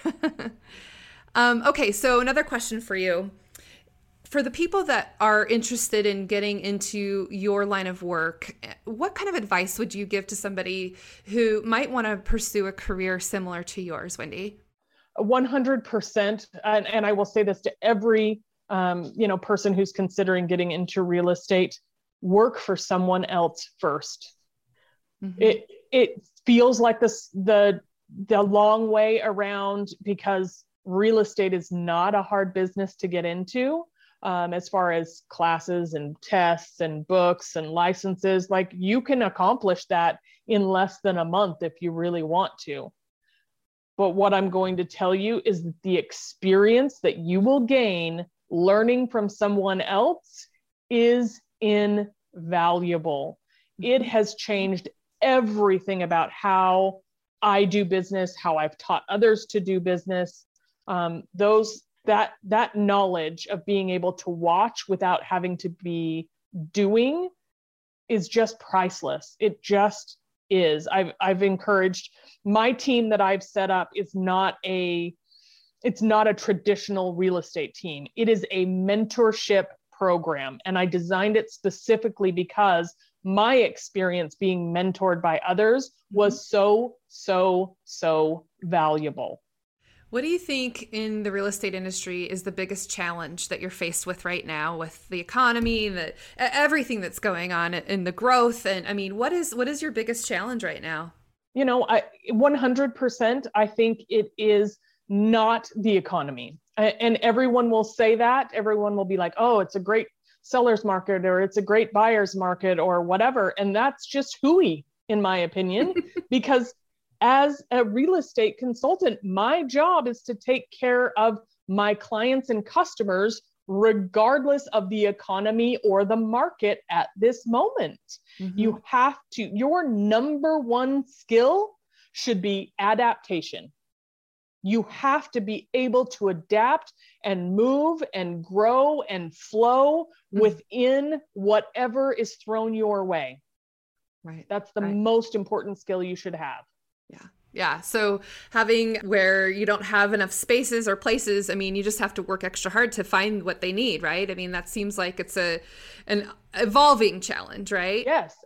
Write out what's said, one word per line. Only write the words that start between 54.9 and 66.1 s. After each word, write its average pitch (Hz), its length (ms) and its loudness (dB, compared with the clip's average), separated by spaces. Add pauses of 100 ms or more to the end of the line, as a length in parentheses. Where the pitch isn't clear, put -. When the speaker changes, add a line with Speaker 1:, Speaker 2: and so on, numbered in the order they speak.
Speaker 2:
everything 208 840 2
about 170 280 0
how 190 680 2 (420)
I 202 220 4
do 202 220 2
business, 185 500 -2
how 165 220 -2
I've 156 200 -2
taught - 300 -4
others 214 440 2
to 208 100 -2
do 185 180 -2
business. 180 640 -4 (440)
Um, 170 340 -4 (100)
those 214 500 2 (220)
that, 214 260 2 (120)
that 214 320 0
knowledge 190 720 0
of 190 180 -8
being 196 240 0
able 180 240 -2
to 180 160 -12
watch 175 580 0
without 185 360 0
having 180 340 -4
to 180 120 -8
be 165 580 -6 (440)